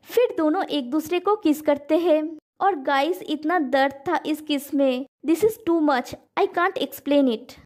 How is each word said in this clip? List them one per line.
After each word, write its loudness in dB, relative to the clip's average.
फिर 0
दोनों 0
एक -4
दूसरे -2
को 0
किस 0
करते 0
हैं 0
और 2
गाइस -2
इतना -2
दर्द 2
था -4
इस -4
किस -4
में। 0
This 2
is 2
too 4
much, -2
I 2
can't -2
explain 0
it। -2